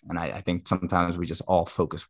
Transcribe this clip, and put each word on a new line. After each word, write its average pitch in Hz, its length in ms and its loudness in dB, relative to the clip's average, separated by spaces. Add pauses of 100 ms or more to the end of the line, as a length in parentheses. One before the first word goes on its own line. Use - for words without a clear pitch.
And 85 100 -4
I, 82 60 -2
I 67 160 -6
think 87 260 -2
sometimes 87 500 2
we 87 80 -2
just 82 220 -4
all 87 180 6
focus 80 440 -2